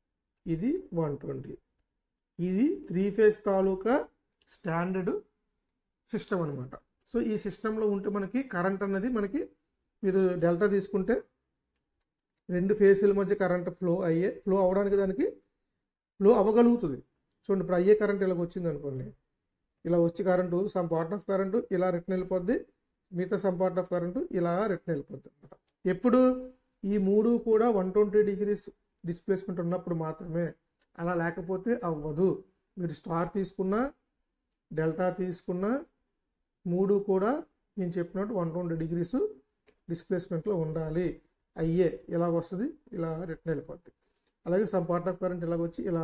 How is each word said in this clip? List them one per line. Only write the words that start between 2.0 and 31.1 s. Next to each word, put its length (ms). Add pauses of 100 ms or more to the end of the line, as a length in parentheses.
ఇది 280 (220)
three 160 (120)
phase 280
తాలూకా 500 (560)
standard 600 (1000)
system 340
అనమాట. 280 (420)
So, 60 (120)
ఈ 20 (100)
సిస్టంలో 500
ఉంటే 220
మనకి 240 (140)
current 320
అన్నది 300
మనకి, 240 (640)
మీరు 180 (240)
delta 300
తీసుకుంటే 400 (1300)
రెండు 320
ఫేసుల 380
మధ్య 240
current 260 (100)
flow 140 (160)
అయ్యే, 220 (140)
ఫ్లో 200
అవడానికి 380
దానికి 240 (920)
ఫ్లో 120 (100)
అవ్వగలుగుతుంది. 580 (460)
చూడండి, 200
ఇప్పుడు 180
ఐఏ 180
current 260
ఇలాగ 200
వచ్చింది 260
అనుకోండి, 340 (760)
ఇలా 220
వచ్చి 220
current, 240 (220)
some 200
part 220
of 140
current 240 (220)
ఇలా 180
return 220
వెళ్ళిపోద్ది, 400 (560)
మిగతా 320
some 180
part 200
of 120
current 240 (200)
ఇలా 160 (180)
return 220
వెళ్ళిపోద్ది 360
అనమాట. 240 (300)
ఎప్పుడు? 360 (720)
ఈ 20 (140)
మూడు 220 (180)
కూడా 180 (120)
one 180
twenty 340
degrees 360 (380)
displacement 600
ఉన్నప్పుడు 400
మాత్రమే. 420 (540)
అలా 140 (100)